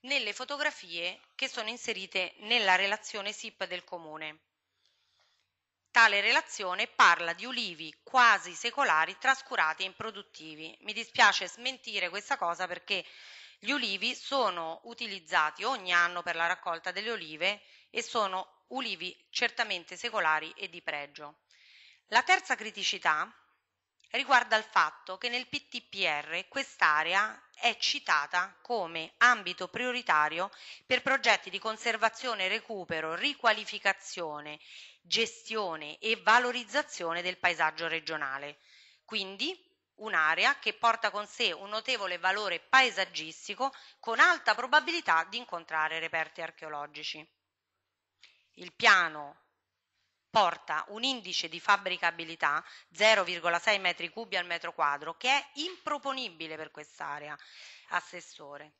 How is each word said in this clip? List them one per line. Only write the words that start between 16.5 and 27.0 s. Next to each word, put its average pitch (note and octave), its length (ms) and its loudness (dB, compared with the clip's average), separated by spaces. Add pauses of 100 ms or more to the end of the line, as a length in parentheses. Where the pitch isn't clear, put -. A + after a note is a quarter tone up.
delle G#3 180 -6
olive F3+ 500 -4 (300)
e A3+ 120 -4
sono F#3+ 680 -2
ulivi G3+ 460 -8 (160)
certamente G3 680 -4
secolari E3 600 0
e G3 140 -10
di E3+ 100 -16
pregio. D3 600 -10 (680)
La A3+ 160 4
terza F4+ 320 2
criticità F#3+ 760 -2 (840)
riguarda A#3+ 440 4
il G#3+ 80 2
fatto F#3 540 0
che B3 100 -6
nel B3 200 -4
P - 200 -10
T - 200 -12
P G3 160 -4
R D#3 440 -2
quest'area F#3 1080 0